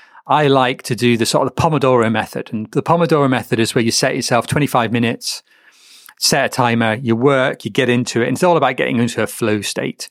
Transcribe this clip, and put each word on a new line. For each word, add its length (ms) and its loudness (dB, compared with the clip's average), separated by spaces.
I 200 2
like 360 2
to 120 -6
do 220 2
the 80 0
sort 220 0
of 80 -8
the 60 -2
Pomodoro 500 2
method. 420 -6
And 180 -8
the 120 -2
Pomodoro 460 2
method 280 -2
is 160 0
where 100 2
you 60 0
set 260 0
yourself 300 0
twenty-five 460 0
minutes, 500 -4
set 260 2
a 40 -2
timer, 460 0
you 200 -2
work, 500 0
you 60 -8
get 180 0
into 320 0
it. 60 0
And 80 -2
it's 80 -2
all 140 4
about 200 0
getting 200 -2
into 260 -2
a 40 -2
flow 340 -2
state. 500 -8